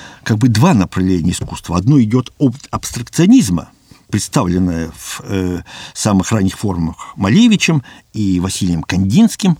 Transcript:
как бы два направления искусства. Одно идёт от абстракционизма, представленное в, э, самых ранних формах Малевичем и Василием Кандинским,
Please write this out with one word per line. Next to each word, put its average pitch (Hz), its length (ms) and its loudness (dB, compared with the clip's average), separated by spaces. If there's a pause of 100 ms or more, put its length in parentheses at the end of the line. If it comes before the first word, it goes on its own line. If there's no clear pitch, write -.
(240)
как 113 140 0
бы 127 100 4
два 120 260 4
направления 92 560 0
искусства. - 460 -6
Одно 123 260 4
идёт 117 360 -2
от 131 180 0 (160)
абстракционизма, 123 960 0 (420)
представленное 90 880 -2
в, - 260 -14
э, 90 400 -4 (320)
самых 98 380 0
ранних 95 260 0
формах 90 580 -6
Малевичем 170 680 2 (280)
и 95 280 -2
Василием 87 420 -2
Кандинским, 147 760 2